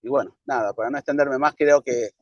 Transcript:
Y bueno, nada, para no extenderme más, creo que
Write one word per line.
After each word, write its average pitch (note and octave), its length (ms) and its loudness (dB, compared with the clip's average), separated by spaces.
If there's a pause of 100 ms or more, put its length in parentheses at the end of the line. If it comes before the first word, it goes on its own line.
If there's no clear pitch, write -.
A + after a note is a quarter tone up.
Y A2 80 -12
bueno, B2 360 -2
nada, A2+ 280 -2
para A2+ 160 -4
no C#3+ 80 -6
extenderme C#3+ 420 0
más, D3 180 0
creo D3 240 4
que A#2+ 300 -4 (100)